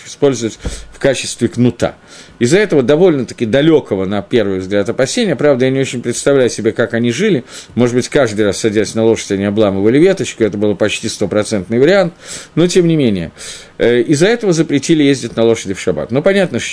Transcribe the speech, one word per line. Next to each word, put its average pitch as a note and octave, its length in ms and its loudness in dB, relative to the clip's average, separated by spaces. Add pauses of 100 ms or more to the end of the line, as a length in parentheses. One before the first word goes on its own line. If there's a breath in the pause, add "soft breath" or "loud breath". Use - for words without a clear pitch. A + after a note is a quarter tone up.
использовать A#2 520 -2 (340 loud breath)
в - 80 -20
качестве - 480 -2
кнута. A#2 480 0 (420 loud breath)
Из-за A#2+ 200 2
этого F3 260 2
довольно-таки C#3+ 640 2
далекого, B2+ 580 2
на G2 180 -4
первый G2+ 380 0
взгляд, G2+ 300 -2
опасения. C3+ 480 -2
Правда, C#3 280 2
я C3 60 2
не C3+ 80 -2
очень B2+ 220 -4
представляю B2 480 2
себе, A2 240 -2
как A#2 200 -2
они A#2 180 0
жили. D#3 340 0 (300 loud breath)
Может A#2+ 200 2
быть, B2 140 0
каждый A2 360 0
раз, F#2+ 120 0
садясь G#2+ 360 0
на A2+ 120 0
лошадь, A2 260 0
они G2 140 -2
обламывали G#2 540 2
веточку. C3 440 0
Это G#2 140 -2
был G#2 180 0
почти G#2+ 320 -4
стопроцентный G#2 720 -4
вариант. E3+ 340 2 (420 loud breath)
Но, E3 120 2
тем F3 220 2
не E3 80 2
менее, G2 340 0 (460 loud breath)
э, A#2+ 240 2
из-за C#3+ 260 2
этого A3+ 240 0
запретили D#3 500 0
ездить B2+ 360 0
на A2+ 60 2
лошади A2 300 0
в F2+ 60 -8
шаббат. D2+ 320 -4
Но C3 100 0
понятно, G3 380 0
что - 120 -8